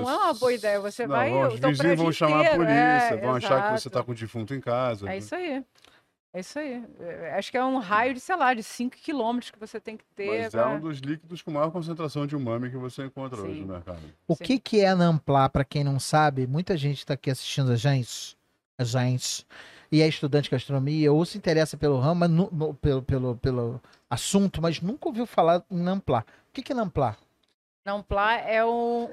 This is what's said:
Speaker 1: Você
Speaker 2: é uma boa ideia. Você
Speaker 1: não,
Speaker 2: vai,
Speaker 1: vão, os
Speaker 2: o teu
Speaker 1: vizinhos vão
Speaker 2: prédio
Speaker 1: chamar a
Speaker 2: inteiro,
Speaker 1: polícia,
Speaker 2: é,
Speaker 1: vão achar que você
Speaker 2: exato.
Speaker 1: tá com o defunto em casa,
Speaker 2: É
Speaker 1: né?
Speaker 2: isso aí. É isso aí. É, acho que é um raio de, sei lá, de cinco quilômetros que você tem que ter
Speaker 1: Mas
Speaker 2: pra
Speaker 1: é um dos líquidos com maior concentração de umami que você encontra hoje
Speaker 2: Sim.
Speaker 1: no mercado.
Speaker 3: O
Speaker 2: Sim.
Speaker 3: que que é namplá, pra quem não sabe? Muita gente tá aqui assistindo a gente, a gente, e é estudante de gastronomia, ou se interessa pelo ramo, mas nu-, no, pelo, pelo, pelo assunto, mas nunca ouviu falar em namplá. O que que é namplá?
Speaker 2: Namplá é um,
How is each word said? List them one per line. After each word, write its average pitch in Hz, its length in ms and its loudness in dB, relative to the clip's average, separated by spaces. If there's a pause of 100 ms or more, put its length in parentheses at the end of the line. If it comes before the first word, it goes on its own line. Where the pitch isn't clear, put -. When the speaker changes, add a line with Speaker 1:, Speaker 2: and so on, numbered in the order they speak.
Speaker 1:
Você 247 80 -2
Speaker 2:
é 311 40 0
uma 359 180 2
boa 247 200 0
ideia. 202 280 0
Você 208 260 -6
Speaker 1:
não, - 80 0
Speaker 2:
vai, - 140 2
Speaker 1:
vão, 135 180 2
os 120 80 0
Speaker 2:
o 120 40 -6
teu 139 100 2
Speaker 1:
vizinhos 147 280 4
vão 165 80 2
Speaker 2:
prédio 160 80 2
Speaker 1:
chamar 151 240 4
a 151 40 6
Speaker 2:
inteiro, 180 160 6
Speaker 1:
polícia, 240 580 4
Speaker 2:
é, - 20 -2
Speaker 1:
vão 127 180 0
achar 120 280 2
que 208 60 0
você 214 60 2
Speaker 2:
exato. 214 140 -4
Speaker 1:
tá 123 140 -2
com 120 80 -8
o 117 40 -6
defunto 110 400 -8
em 127 60 -6
casa, 120 440 -2
Speaker 2:
É 95 40 -6
Speaker 1:
né? 190 80 -6
Speaker 2:
isso 104 180 -10
aí. 294 280 -6 (680)
É 180 100 -10
isso - 180 -10
aí. 247 260 -8 (140)
É, 165 380 -10
acho - 140 -4
que 254 60 -2
é 254 80 0
um 262 140 0
raio 220 340 0
de, 247 60 -12
sei 370 160 -4
lá, 254 180 4
de 220 100 -6
cinco - 320 -8
quilômetros 247 560 -4
que - 80 -20
você 214 200 -14
tem 220 180 -16
que - 80 -20 (100)
ter 208 280 -4
Speaker 1:
Mas 220 80 -6
Speaker 2:
pra 226 100 2
Speaker 1:
é 240 60 4
um 156 120 -2
dos 156 200 -6
líquidos 156 420 -8
com - 100 -12
maior 151 200 0
concentração 160 560 -4
de 147 80 -6
umami 120 340 -2
que 131 80 -8
você 127 280 -8
encontra 131 360 -10
hoje - 140 -6
Speaker 2:
Sim. 101 100 -10
Speaker 1:
no 95 80 -8
mercado. 87 260 -12 (280)
Speaker 3:
O 170 80 2
Speaker 2:
Sim. - 80 -10
Speaker 3:
que 254 160 0
que - 200 0
é 190 160 6
namplá, 151 540 4
pra 139 160 0
quem 147 180 -2
não 139 160 0
sabe? 143 480 2
Muita 160 300 0
gente 139 280 -2
tá 147 100 -4
aqui - 160 -4
assistindo 127 400 0
a 120 40 4
gente, 131 600 0 (400)
a 127 80 0
gente, 127 600 0 (460)
e 156 120 6
é 156 40 6
estudante 147 380 0
de - 60 -8
gastronomia, 143 600 2
ou 160 140 6
se - 120 -8
interessa 160 380 2
pelo 147 240 2
ramo, 165 220 2
mas 170 80 6
nu-, 170 220 4
no, 151 240 -2
pelo, 135 260 0
pelo, 127 360 0
pelo 123 440 -2 (280)
assunto, 190 520 0
mas 165 200 0
nunca 226 280 -4
ouviu 233 160 -4
falar 175 440 2
em 180 120 -4
namplá. 180 380 0 (300)
O - 40 -20
que 269 80 -10
que - 100 -6
é 269 40 -2
namplá? 147 420 -2 (680)
Speaker 2:
Namplá 202 520 0
é 220 280 0
um, 233 500 -2